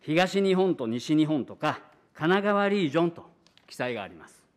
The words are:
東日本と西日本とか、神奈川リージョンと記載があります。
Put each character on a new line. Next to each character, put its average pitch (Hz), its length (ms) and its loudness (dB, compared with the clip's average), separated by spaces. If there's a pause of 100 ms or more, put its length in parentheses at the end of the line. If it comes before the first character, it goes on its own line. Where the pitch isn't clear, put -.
東 185 400 0
日 190 140 2
本 185 200 2
と 123 120 -6
西 120 280 -2
日 151 120 4
本 147 180 -2
と 101 100 -16
か、 151 240 -4 (340)
神 160 200 0
奈 196 100 2
川 202 260 2
リ 196 180 0
ー - 40 -2
ジ 147 60 0
ョ 165 60 4
ン 170 80 0
と - 180 -18 (380)
記 - 80 -20
載 127 180 -4
が 107 80 -8
あ 95 60 -10
り 90 80 -18
ま 76 120 -20
す。 - 160 -20 (120)